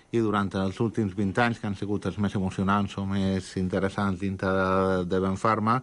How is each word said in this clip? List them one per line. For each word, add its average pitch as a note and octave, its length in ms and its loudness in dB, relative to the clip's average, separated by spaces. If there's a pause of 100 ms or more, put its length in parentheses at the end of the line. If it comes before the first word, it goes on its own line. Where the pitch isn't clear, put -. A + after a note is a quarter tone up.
(160)
i A#2 80 4
durant G2+ 320 2
els F#2+ 240 0
últims A2 340 0
vint G2 200 0 (100)
anys, A#2 160 0
que - 80 -6
han G2+ 80 -2
sigut G2+ 320 -4
els F2 100 -4
més G2+ 200 0
emocionants G2 580 0
o G2 100 -6
més F#2+ 440 0 (100)
interessants F#2+ 640 -2
dintre G2 340 -2
de, F#2+ 480 2
de F#2 160 0
Benfarma, G#2+ 640 2